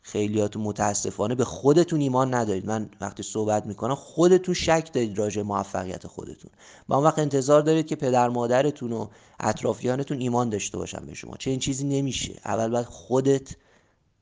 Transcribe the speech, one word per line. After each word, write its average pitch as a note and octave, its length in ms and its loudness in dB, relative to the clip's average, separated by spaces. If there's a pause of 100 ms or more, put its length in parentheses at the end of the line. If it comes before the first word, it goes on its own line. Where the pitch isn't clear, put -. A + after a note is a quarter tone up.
خیلیاتون G#2 600 -2
متاسفانه G#2 720 -2
به B2 100 2
خودتون D#3 560 4
ایمان C3 340 2
ندارید. G2+ 320 0
من A2 240 -4 (100)
وقتی G2+ 220 -8
صحبت G#2+ 440 -2
می‌کنم A2 280 -4
خودتون F3+ 600 2
شک D#3+ 380 0
دارید A2 260 -2
راجع G#2 240 -2
به G#2 60 -4
موفقیت G2 580 -4
خودتون. - 440 -16 (380)
با C3 80 2
اون C#3+ 80 4
وقت D#3 140 4
انتظار C#3+ 440 4
دارید D#3 240 2
که D#3+ 100 -6
پدر B2 320 2
مادرتون B2 640 0
و G#2+ 160 -6 (320)
اطرافیانتون B2 800 -2
ایمان B2 280 0
داشته G2+ 300 -4
باشن D2+ 280 -8
به D2+ 80 -14
شما. - 220 -16
چه - 140 -6
این C3 80 -2
چیزی C3+ 260 -4
نمیشه. C#3 600 -4
اول A2 240 -2
باید A#2+ 180 -2
خودت C3+ 680 0 (640)